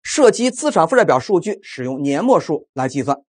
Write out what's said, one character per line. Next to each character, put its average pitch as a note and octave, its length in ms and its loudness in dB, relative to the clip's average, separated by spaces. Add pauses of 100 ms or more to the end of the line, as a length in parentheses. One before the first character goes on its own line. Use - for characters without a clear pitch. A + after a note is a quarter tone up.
涉 B3 300 4
及 A#3+ 180 -2
资 D4 220 -4
产 E3 160 2
负 C4 80 -2
债 A3 100 6
表 C3 140 2
数 F3+ 200 0
据， G3+ 220 -6
使 - 220 -14
用 C3 180 -6
年 C#3+ 240 -2
末 A#3+ 140 4
数 - 340 -6
来 C3+ 160 -4
计 C3 140 -6
算。 C#3 260 -4